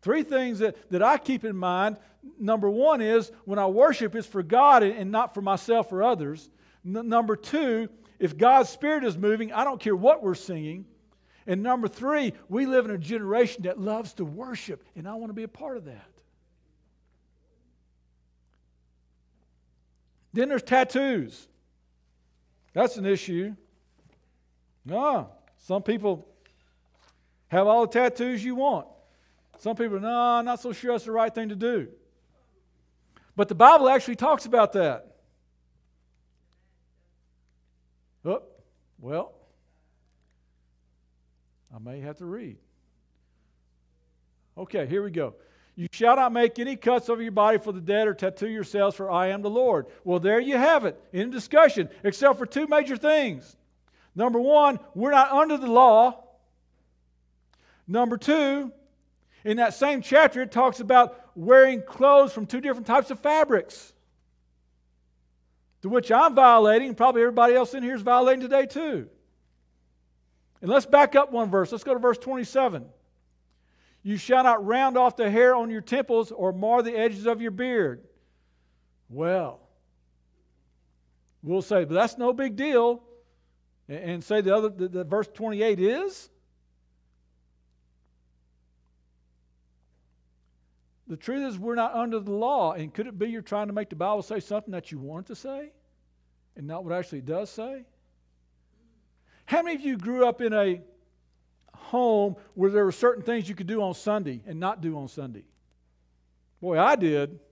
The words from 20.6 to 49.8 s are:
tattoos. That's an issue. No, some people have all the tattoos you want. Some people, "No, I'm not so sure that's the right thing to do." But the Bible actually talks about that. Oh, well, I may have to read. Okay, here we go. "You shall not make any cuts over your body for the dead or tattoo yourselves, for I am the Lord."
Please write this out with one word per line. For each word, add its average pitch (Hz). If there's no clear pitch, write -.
tattoos. 254
That's 226
an 196
issue. 190
No, 202
some 190
people 202
have 190
all 226
the 226
tattoos 240
you 247
want. 247
Some 220
people, 220
"No, 214
I'm 240
not 240
so 240
sure 247
that's 233
the 226
right 226
thing 226
to 208
do." 208
But 202
the 202
Bible 269
actually 254
talks 277
about 226
that. 156
Oh, 202
well, 151
I 113
may 123
have 147
to 180
read. 180
Okay, 190
here 175
we 202
go. 151
"You 175
shall 233
not 254
make 233
any 247
cuts 247
over 233
your 226
body 214
for 214
the 185
dead 202
or 208
tattoo 190
yourselves, 202
for 190
I 180
am 196
the 208
Lord." 233